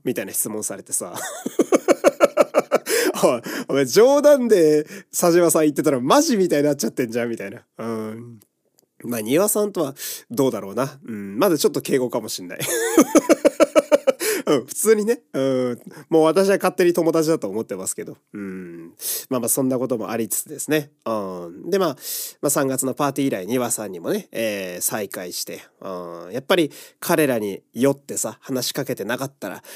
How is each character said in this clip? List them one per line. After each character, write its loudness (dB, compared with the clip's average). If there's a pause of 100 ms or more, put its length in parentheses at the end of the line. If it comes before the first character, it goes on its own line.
み -2
た -6
い -8
な -12
質 -4
問 -8
さ -8
れ -16
て -12
さ。 -6
<laughs> -8 (1900)
「お 4
い、 -6 (260)
お -6
前 2
冗 6
談 6
で 6 (240)
佐 2
島 6
さ 2
ん 4
言 4
っ -2
て -2
た 2
ら 2
マ 4
ジ 2
み 2
た 0
い 2
に 2
な 4
っ -2
ち -4
ゃ -2
っ -12
て -2
ん -6
じ -2
ゃ -2
ん」、 -4
み -6
た -10
い -12
な。 -16 (160)
う -10
ん。 -10 (640)
ま -6
あ、 -6
丹 0
羽 2
さ 0
ん -2
と -4
は -4 (340)
ど 2
う -2
だ -4
ろ -10
う -8
な。 -4
う -10
ん、 -8
ま 4
だ 2
ち 0
ょ 4
っ -10
と -4
敬 0
語 -2
か -4
も -10
し -8
ん -14
な -14
い。 -14
<laughs> -6 (1800)
う 2
ん、 -8
普 -12
通 4
に 0
ね。 0 (140)
う -2
ん。 0 (280)
も 6
う 6
私 4
は 4
勝 0
手 2
に 4
友 2
達 2
だ 2
と -6
思 -6
っ -4
て -10
ま -10
す -6
け -10
ど。 -16 (160)
う -12
ん。 -12 (340)
ま -2
あ -2
ま -4
あ、 -2
そ 0
ん 0
な 0
こ -4
と -2
も -6
あ -4
り -4
つ -6
つ -14
で -14
す -6
ね。 -2 (140)
う -4 (380)
ん。 -14
で、 2
ま 0
あ、 -6 (440)
ま -2
あ、 0
三 0
月 -2
の -4
パ -2
ー -4
テ -2
ィ 0
ー 0
以 -4
来、 -6
丹 -2
羽 -2
さ -6
ん -10
に -12
も -6
ね、 -4
え -4
ー、 -8
再 -4
会 -10
し -8
て。 -14 (220)
う -12
ん。 -18
や -6
っ -10
ぱ 2
り 2 (260)
彼 2
ら 2
に -6 (120)
酔 2
っ 0
て -12
さ、 -6
話 -6
し -6
か -6
け -4
て -8
な -4
か -6
っ -10
た -10
ら、 -14 (140)